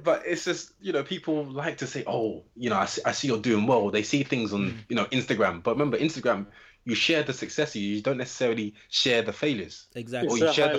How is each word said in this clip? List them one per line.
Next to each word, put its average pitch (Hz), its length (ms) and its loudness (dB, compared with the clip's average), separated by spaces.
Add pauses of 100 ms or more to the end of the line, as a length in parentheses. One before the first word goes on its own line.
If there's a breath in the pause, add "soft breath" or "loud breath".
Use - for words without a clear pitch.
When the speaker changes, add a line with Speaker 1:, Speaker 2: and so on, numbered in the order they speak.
Speaker 1:
but 156 260 2
it's 170 180 -2
just, - 340 -4
you 190 140 -4
know, 143 100 0
people 156 420 -2
like 143 320 -6
to 131 100 -6
say, 135 180 -6
"Oh, 113 380 -2 (120)
you 120 140 -2
know, 104 80 2
I 95 80 4
see, - 180 -6
I 120 100 2
see - 140 -2
you're 117 120 2
doing 107 260 4
well." 117 240 4
They 107 140 2
see 143 200 0
things 113 300 -2
on, 98 180 0
Speaker 2:
Mm. 113 60 -10 (120)
Speaker 1:
you 120 60 0
know, 104 100 2
Instagram. 104 580 0
But 117 80 2
remember, 131 260 2
Instagram, 120 480 0 (400 loud breath)
you 120 100 0
share 156 280 2
the 135 100 -2
successes. 143 480 -4
You 104 200 -2
don't 131 160 0
necessarily 117 580 -2 (140 loud breath)
share 120 340 2
the 104 100 -2
failures. 113 600 -4
Speaker 2:
Exactly. 120 340 -4
Speaker 1:
Or - 40 2
Speaker 3:
It's 120 80 2
Speaker 1:
you 160 80 4
Speaker 3:
a 151 40 2
Speaker 1:
share 143 140 4
the 151 120 2